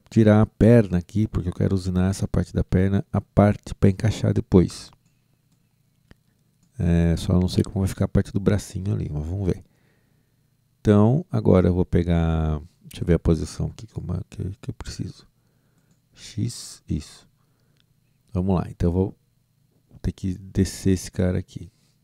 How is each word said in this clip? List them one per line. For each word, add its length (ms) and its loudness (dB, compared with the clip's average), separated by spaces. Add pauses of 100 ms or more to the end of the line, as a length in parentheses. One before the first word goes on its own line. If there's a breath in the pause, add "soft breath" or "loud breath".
tirar 320 6
a 40 4
perna 520 4
aqui, 300 -2
porque 220 -4
eu 40 -4
quero 220 0
usinar 340 0
essa 180 -4
parte 260 -4
da 100 0
perna, 480 0
a 80 -2
parte 560 0
pra 140 2
encaixar 440 -2
depois. 560 0 (1900)
É, 380 2
só 220 0
não 80 2
sei 160 0
como 160 -6
vai 80 0
ficar 180 -4
a 20 -2
parte 240 -2
do 80 -4
bracinho 540 -2
ali, 180 -6
mas 140 -6
vamos 220 -4
ver. 160 -4 (1200)
Então, 480 4
agora 380 4
eu 40 2
vou 120 0
pegar... 760 0 (200)
Deixa 220 -16
eu 20 -6
ver 80 2
a 60 4
posição 480 -2
aqui, 200 -16
como 260 -10
é 60 -6 (100)
que, 140 -12 (180)
que 80 -12
eu 40 -10
preciso. 540 -14 (840)
X, 760 -10
isso. 380 -8 (1080)
Vamos 220 -2
lá, 140 -2
então 200 -2
eu 40 0
vou 240 -2 (840)
ter 100 -4
que 260 -8
descer 540 -2
esse 180 -2
cara 280 -2
aqui. 340 -12 (320)